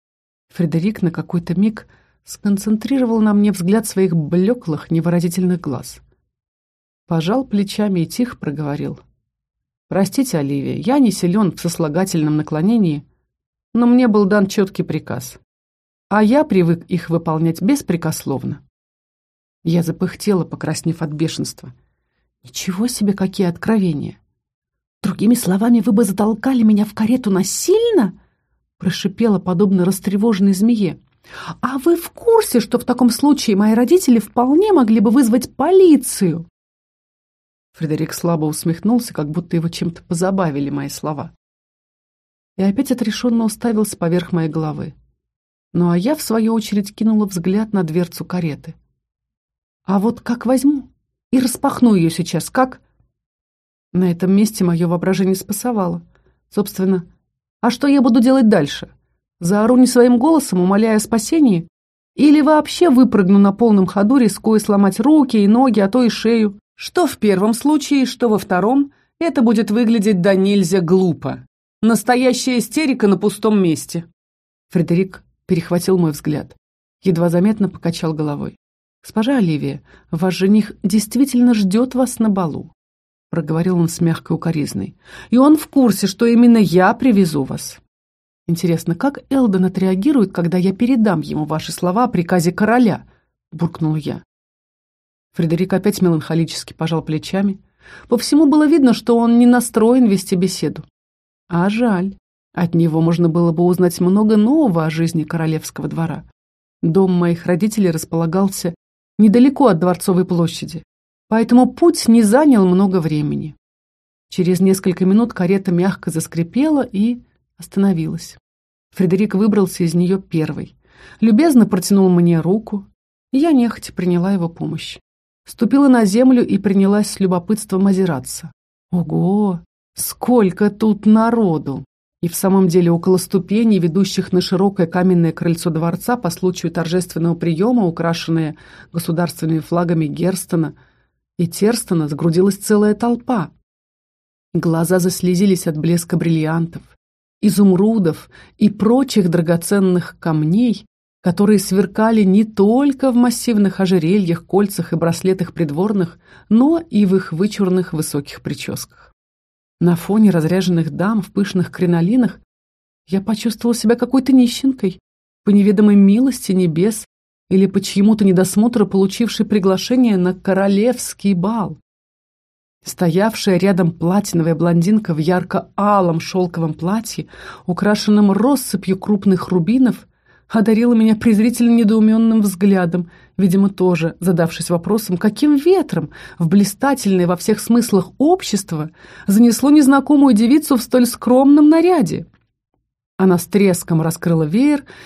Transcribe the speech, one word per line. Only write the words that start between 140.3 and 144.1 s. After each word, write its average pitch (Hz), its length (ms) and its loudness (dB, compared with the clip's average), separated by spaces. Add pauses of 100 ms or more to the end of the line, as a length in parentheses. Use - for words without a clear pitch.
и 170 80 -2
Терстона, 190 600 -2
сгрудилась 170 500 0
целая 208 360 0
толпа. 240 560 -4 (1040)